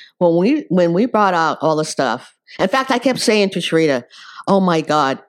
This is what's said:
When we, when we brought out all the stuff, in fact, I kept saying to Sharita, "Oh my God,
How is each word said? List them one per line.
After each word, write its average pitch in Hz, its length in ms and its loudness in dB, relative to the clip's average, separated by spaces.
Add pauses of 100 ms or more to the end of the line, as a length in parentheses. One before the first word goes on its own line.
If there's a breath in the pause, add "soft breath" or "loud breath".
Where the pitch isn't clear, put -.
(180 loud breath)
When 170 180 2
we, 240 320 0
when 175 240 2
we 190 140 0
brought 208 280 0
out 160 260 -2
all 156 140 0
the 151 100 -2
stuff, 127 520 -6 (240 loud breath)
in 180 80 2
fact, 262 240 -2
I 247 60 0
kept 247 200 -2
saying 208 320 2
to 190 100 -6
Sharita, 160 440 0 (420 loud breath)
"Oh 196 140 2
my 170 220 0
God, 143 360 -2 (100)